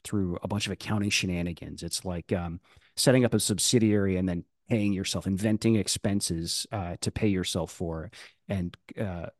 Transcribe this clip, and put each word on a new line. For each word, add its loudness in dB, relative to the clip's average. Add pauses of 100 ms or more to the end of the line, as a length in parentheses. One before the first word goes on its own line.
through 0
a -4
bunch -2
of -4
accounting -2
shenanigans. -4
It's -6
like, -6
um, -4 (340)
setting 6
up 2
a 4
subsidiary 4
and 2
then -2 (240)
paying 2
yourself, -2
inventing 2
expenses, 0
uh, -4
to -2
pay 2
yourself 0
for. -6 (360)
And, -2 (240)
uh, -6 (120)